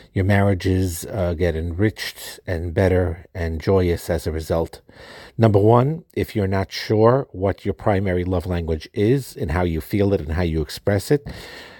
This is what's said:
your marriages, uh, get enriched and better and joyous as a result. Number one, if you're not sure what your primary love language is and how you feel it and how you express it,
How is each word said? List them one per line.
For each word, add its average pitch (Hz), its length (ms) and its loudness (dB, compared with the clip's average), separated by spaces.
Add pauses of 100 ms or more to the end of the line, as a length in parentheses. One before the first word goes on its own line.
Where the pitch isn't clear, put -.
(140)
your 98 100 0
marriages, 95 840 2
uh, 90 260 -2
get 82 240 0
enriched 87 920 -4
and 85 260 -6
better 90 520 2 (100)
and 82 240 -4
joyous 90 500 2
as 85 160 -2
a 82 60 -4
result. 82 480 -4 (580)
Number 110 220 6
one, 123 540 4
if - 240 -4
you're 98 100 0
not 95 240 -2
sure 117 600 2
what 92 340 -2
your 101 80 -2
primary 95 500 0
love 90 220 -2
language 82 480 -4
is 123 420 0
and 82 160 -6
how 87 120 0
you 80 180 -2
feel 98 320 0
it 90 80 0
and 76 100 -6
how 87 120 -2
you 80 180 0
express - 500 -2
it, 147 160 0 (520)